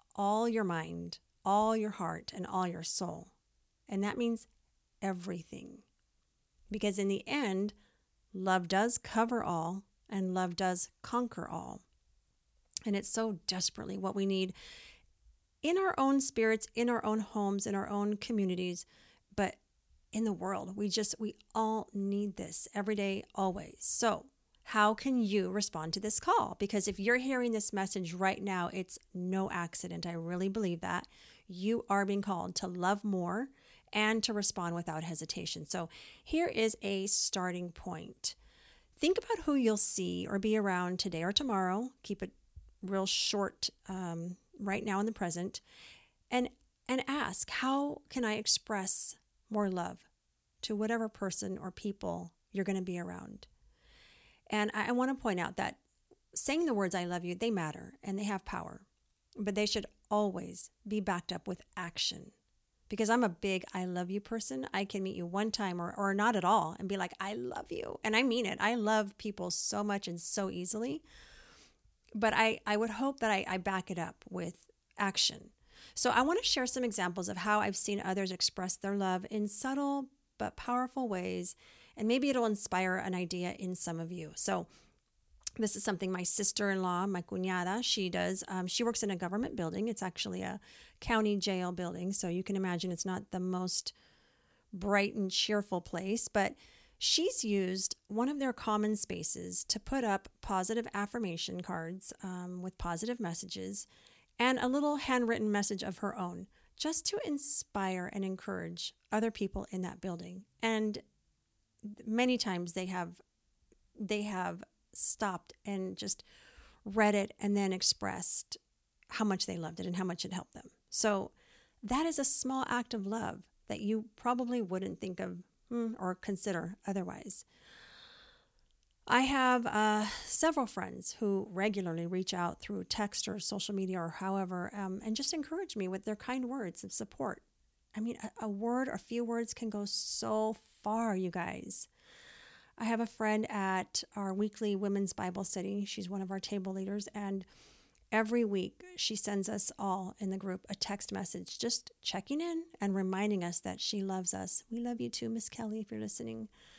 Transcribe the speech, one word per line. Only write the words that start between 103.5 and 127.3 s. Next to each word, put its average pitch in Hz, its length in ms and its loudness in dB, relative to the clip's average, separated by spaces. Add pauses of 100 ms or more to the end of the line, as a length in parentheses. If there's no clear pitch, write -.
and 254 200 4
a 247 100 2
little 294 280 2
handwritten 233 560 2
message 202 300 0
of 180 160 -4
her 208 180 -2
own, 180 300 -6 (300)
just - 280 0
to - 220 0
inspire 190 880 0
and 196 100 -2
encourage 185 680 -6 (160)
other 220 200 2
people 202 400 -4
in 185 120 -2
that 180 180 -6
building. 180 440 -8 (180)
And 220 400 0 (1040)
many 247 320 2
times 175 340 -2
they 185 140 -2
have, 180 340 -6 (800)
they 208 220 0
have 185 420 -4 (300)
stopped - 600 0 (100)
and 190 320 -2
just - 260 -4 (640)
read 208 300 6
it 202 260 0
and 202 160 4
then 196 160 4
expressed - 880 0 (500)
how - 160 0
much 190 220 4
they 185 100 -4
loved 165 240 -6
it 180 60 -2
and 180 100 0
how 185 80 0
much 180 200 -2
it - 80 -6
helped - 220 -6
them. - 140 -14 (220)
So 202 400 4 (520)
that 247 220 2
is 320 140 2
a 269 60 2
small 262 440 2
act 240 260 -2
of 196 120 -4
love 214 360 -4 (260)
that 208 120 -4
you 214 260 0 (100)
probably 247 440 0
wouldn't 190 400 -2
think 185 180 -6
of, 180 200 -6 (320)
hmm, 233 280 -2
or 180 160 -2
consider 180 600 -2 (100)
otherwise. 190 600 -4 (1600)